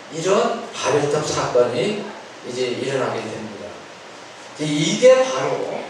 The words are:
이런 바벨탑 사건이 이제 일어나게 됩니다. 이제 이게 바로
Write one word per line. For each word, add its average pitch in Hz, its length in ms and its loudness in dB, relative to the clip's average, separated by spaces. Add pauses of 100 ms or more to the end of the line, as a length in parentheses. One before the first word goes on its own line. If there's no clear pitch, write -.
(140)
이런 175 500 2 (100)
바벨탑 147 520 2
사건이 147 800 0 (420)
이제 123 200 -4
일어나게 123 540 -2
됩니다. 107 440 -10 (880)
이제 151 100 -4
이게 214 580 6
바로 - 560 -2 (100)